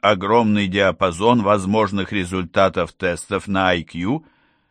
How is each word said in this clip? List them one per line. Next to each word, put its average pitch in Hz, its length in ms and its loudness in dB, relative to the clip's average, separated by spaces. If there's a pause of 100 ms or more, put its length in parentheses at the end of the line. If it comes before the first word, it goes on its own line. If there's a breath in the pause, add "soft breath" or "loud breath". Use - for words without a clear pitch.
огромный 104 680 2
диапазон 98 760 0
возможных 98 680 0
результатов 92 840 -2
тестов 90 520 -6
на 95 220 0
I 87 160 0
Q, - 400 -6 (460 soft breath)